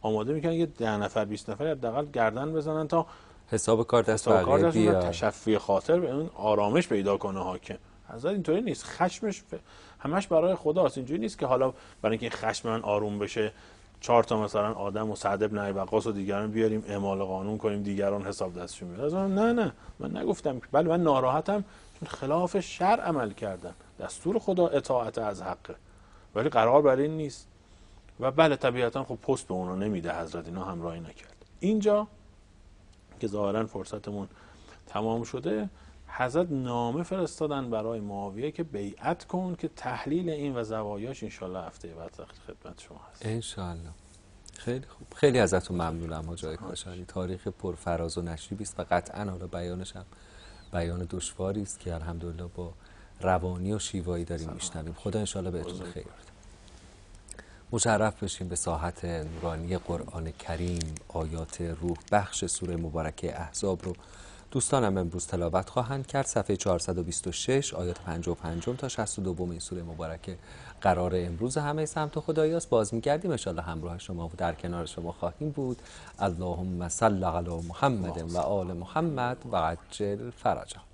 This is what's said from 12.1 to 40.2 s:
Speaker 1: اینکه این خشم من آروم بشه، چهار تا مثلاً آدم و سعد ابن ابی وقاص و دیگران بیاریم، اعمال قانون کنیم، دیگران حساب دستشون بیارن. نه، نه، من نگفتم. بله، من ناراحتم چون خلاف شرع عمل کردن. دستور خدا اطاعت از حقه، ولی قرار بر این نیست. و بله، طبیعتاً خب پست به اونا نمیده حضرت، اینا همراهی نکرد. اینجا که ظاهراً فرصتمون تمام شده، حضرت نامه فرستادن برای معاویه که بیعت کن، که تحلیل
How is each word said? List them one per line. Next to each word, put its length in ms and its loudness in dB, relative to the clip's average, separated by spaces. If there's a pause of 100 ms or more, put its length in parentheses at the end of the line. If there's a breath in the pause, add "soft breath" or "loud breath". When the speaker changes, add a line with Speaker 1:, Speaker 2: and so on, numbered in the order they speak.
Speaker 1:
اینکه 80 -4
این 260 -2
خشم 180 -2
من 120 0
آروم 380 2
بشه، 320 0 (500 loud breath)
چهار 220 8
تا 180 2
مثلاً 320 2
آدم 380 -2
و 40 -4
سعد 280 2
ابن 140 0
ابی 140 0
وقاص 360 2
و 40 0
دیگران 400 -2
بیاریم، 360 2
اعمال 360 0
قانون 340 -2
کنیم، 260 0
دیگران 420 0
حساب 280 -4
دستشون 400 -10
بیارن. 380 0
نه، 220 4
نه، 180 2 (280 loud breath)
من 180 -4
نگفتم. 440 -2 (100)
بله، 180 6
من 140 4
ناراحتم 600 4 (360 loud breath)
چون 100 -10
خلاف 500 0
شرع 440 2
عمل 280 0
کردن. 420 -6 (260 loud breath)
دستور 400 -2
خدا 280 4
اطاعت 500 2
از 240 -2
حقه، 340 -8 (600 soft breath)
ولی 140 2
قرار 320 8
بر 140 8
این 220 2
نیست. 300 -6 (720 soft breath)
و 120 2
بله، 240 8
طبیعتاً 480 2
خب 120 -6
پست 320 0
به 60 -2
اونا 220 -2
نمیده 460 0
حضرت، 240 -6
اینا 200 -6
همراهی 340 -6
نکرد. 460 -16 (140)
اینجا 480 4 (1120)
که 80 -2
ظاهراً 380 0
فرصتمون 640 -8 (600 loud breath)
تمام 360 0
شده، 460 -2 (380 loud breath)
حضرت 440 0
نامه 520 0
فرستادن 640 -2
برای 300 -2
معاویه 520 -4
که 120 -6
بیعت 600 -4
کن، 300 -2
که 120 -6
تحلیل 600 -2